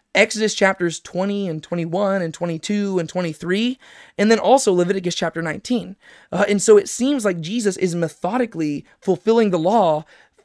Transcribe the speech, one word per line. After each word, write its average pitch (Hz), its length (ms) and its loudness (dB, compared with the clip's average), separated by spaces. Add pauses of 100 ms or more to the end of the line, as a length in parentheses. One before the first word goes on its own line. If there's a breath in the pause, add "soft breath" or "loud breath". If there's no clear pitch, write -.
(140)
Exodus 214 400 2
chapters 190 460 0
twenty 196 480 -4
and 160 140 -8
twenty-one 180 600 -2
and 160 100 -6
twenty-two 190 640 -4
and 165 120 -2
twenty-three, 180 680 -2 (380 loud breath)
and 208 140 2
then 226 80 8
also 214 340 4
Leviticus 175 420 0
chapter 165 280 -4
nineteen. 185 540 -6 (360 loud breath)
Uh, 190 160 2
and 202 140 0
so 208 160 8
it - 100 2
seems 254 380 -2
like 175 160 -2
Jesus 196 340 -2
is 180 180 -2
methodically 170 920 -4 (160 soft breath)
fulfilling 214 480 2
the 170 80 0
law 165 480 2 (380 soft breath)